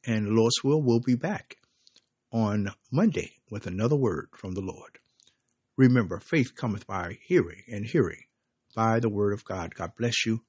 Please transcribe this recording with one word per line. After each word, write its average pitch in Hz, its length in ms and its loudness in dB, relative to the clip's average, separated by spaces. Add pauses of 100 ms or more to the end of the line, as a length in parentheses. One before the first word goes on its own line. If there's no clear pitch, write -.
and 110 220 0
the 104 40 -2
Lord's 113 320 2
will, 147 180 2
we'll 117 180 4
be 123 160 2
back - 420 -6 (720)
on 104 400 0 (200)
Monday 147 420 0 (160)
with 104 180 -10
another 110 300 0
word 117 400 0
from 92 160 -10
the 98 80 -4
Lord. - 380 -12 (760)
Remember, 123 440 4
faith - 360 0
cometh 107 320 -6
by 92 380 -6
hearing, - 420 0
and 104 180 -8
hearing 117 380 0 (500)
by 113 260 0
the 117 100 0
word 101 240 0
of 98 100 -8
God. 92 320 -8
God 87 220 -8
bless 117 280 -2
you. 113 240 -4